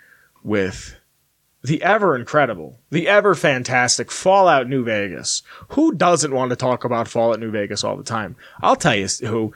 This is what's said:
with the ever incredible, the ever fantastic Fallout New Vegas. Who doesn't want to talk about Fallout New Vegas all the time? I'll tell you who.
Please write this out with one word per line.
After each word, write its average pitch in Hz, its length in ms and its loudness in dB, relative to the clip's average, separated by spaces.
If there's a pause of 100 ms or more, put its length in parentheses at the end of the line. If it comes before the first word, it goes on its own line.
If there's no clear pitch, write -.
(440)
with 101 520 -2 (680)
the 143 180 -2
ever 190 320 2
incredible, 117 680 -2 (100)
the 160 180 -2
ever 196 280 4
fantastic 123 760 0
Fallout 180 560 4
New 131 160 -2
Vegas. 101 600 -4 (260)
Who 311 240 2
doesn't 165 400 2
want 127 160 0
to 123 80 -2
talk 127 260 -2
about 117 240 -2
Fallout 117 320 0
New 110 120 -8
Vegas 104 340 -4
all 104 100 -4
the 101 80 -14
time? 107 320 -6 (260)
I'll 233 140 4
tell 156 200 0
you 98 120 -2 (140)
who. 110 340 -4